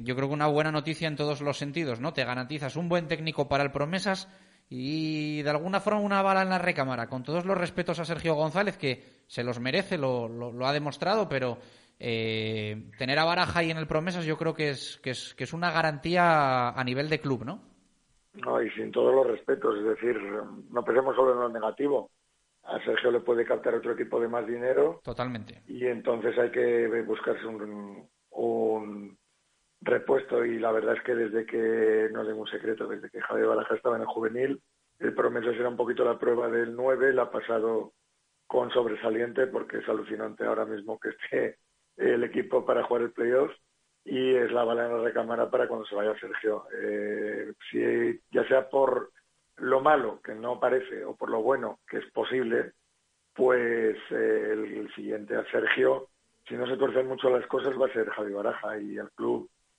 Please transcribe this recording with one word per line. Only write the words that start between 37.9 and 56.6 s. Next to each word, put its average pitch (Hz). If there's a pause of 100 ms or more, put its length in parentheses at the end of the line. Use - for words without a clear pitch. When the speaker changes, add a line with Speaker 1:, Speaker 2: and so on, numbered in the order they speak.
Speaker 2:
con 123
sobresaliente 117
porque 113
es 107
alucinante 107
ahora 110
mismo 107
que 110
esté - (360)
el 123
equipo 123
para 120
jugar 117
el 117
playoff, 127 (560)
y 131
es 120
la 120
bala 117
en 120
la 113
recámara 117
para 123
cuando 113
se 104
vaya 104
Sergio. 104 (140)
Eh, 104 (180)
si, 117 (100)
ya 117
sea 131
por 127 (440)
lo 131
malo, 135
que 117
no 117
parece, 120
o 101
por -
lo 113
bueno, 120 (100)
que 113
es 110
posible, 120 (600)
pues, 117 (140)
eh, 110
el, 107
el 107
siguiente 107
a 110
Sergio, 131 (380)
si 123
no 123